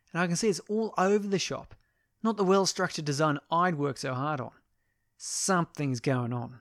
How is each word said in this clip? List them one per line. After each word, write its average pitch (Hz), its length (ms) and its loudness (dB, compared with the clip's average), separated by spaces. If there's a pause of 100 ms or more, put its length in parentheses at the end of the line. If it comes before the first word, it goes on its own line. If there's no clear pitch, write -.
(120)
and 170 100 -2
I 180 40 0
can 170 100 0
see 226 120 0
it's 185 120 0
all 214 360 -2
over 202 320 2
the 196 100 0
shop, - 360 -6 (480)
not 220 160 0
the 202 60 2
well-structured 180 600 2
design 147 340 2 (120)
I'd 175 240 2
worked 143 240 -2
so 131 160 -4
hard 139 260 -4
on. 117 120 -10 (680)
Something's 147 800 0
going 123 320 0
on. 120 280 -6